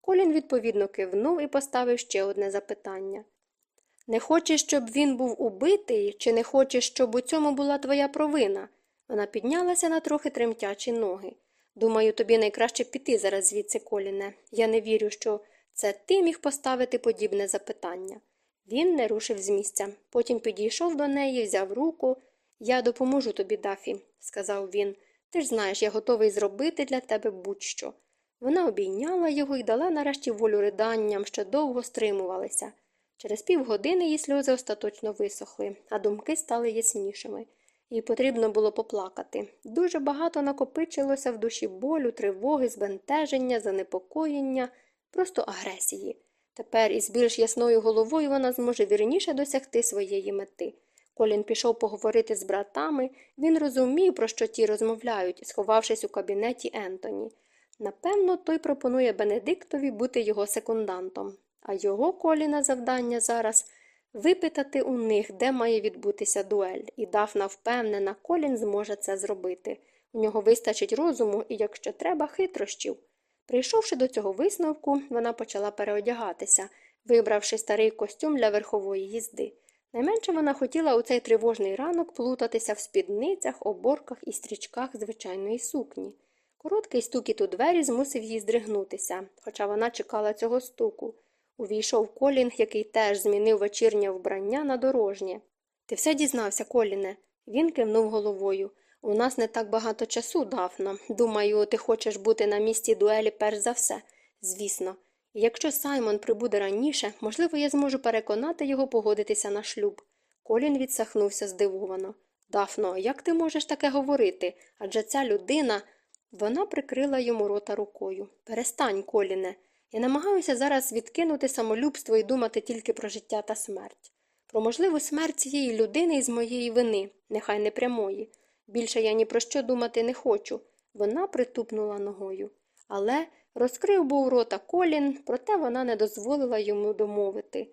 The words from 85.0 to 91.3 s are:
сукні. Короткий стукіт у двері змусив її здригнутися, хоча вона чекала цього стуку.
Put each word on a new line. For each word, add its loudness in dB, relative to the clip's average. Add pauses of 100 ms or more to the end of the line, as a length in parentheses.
сукні. -6 (420)
Короткий -2
стукіт -2
у 2
двері 2
змусив -2
її -6
здригнутися, -4 (160)
хоча -6
вона 0
чекала -4
цього -2
стуку. -6 (420)